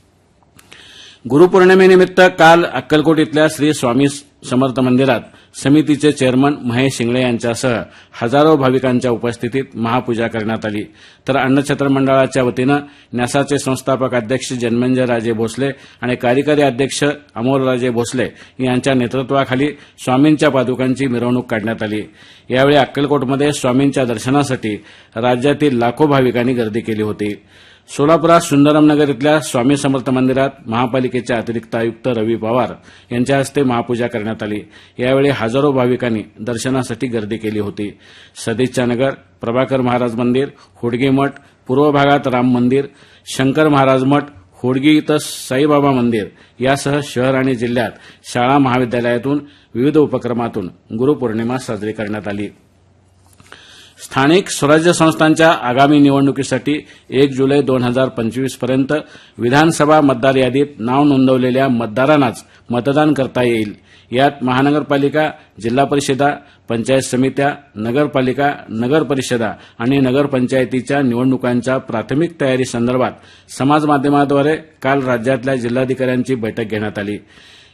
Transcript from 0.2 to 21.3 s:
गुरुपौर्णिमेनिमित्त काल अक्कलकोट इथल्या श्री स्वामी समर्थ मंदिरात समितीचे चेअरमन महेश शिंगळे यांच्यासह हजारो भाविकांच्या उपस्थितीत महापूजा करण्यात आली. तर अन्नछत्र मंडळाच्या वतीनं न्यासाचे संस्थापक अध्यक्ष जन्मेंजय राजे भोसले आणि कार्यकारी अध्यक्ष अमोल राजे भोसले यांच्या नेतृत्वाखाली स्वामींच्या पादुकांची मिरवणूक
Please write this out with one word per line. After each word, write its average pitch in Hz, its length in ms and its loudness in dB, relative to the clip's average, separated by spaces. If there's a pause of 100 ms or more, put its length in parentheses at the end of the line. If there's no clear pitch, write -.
गुरुपौर्णिमेनिमित्त 185 920 6 (180)
काल 170 260 6
अक्कलकोट 151 540 0
इथल्या 151 300 2
श्री 151 240 0
स्वामी 131 320 0 (440)
समर्थ 127 300 0
मंदिरात 123 400 2 (440)
समितीचे 147 480 2
चेअरमन 135 500 2
महेश 127 360 -2
शिंगळे 120 240 -2
यांच्यासह 120 600 -2 (400)
हजारो 143 340 4
भाविकांच्या 127 560 0
उपस्थितीत 117 520 -4 (120)
महापूजा 117 520 -2
करण्यात 113 380 -4
आली. 104 180 -6 (440)
तर 135 100 0
अन्नछत्र 135 500 0
मंडळाच्या 135 560 2
वतीनं 127 360 0 (340)
न्यासाचे 135 440 -2
संस्थापक 131 580 -2
अध्यक्ष 123 380 -4
जन्मेंजय 123 520 0
राजे 117 280 -2
भोसले 117 380 -4 (300)
आणि 120 140 -2
कार्यकारी 143 460 0
अध्यक्ष 135 420 -2 (320)
अमोल 131 280 -2
राजे 127 260 -2
भोसले 117 400 -2 (300)
यांच्या 127 340 0
नेतृत्वाखाली 131 720 -2 (360)
स्वामींच्या 147 460 4
पादुकांची 127 580 0
मिरवणूक 120 440 -2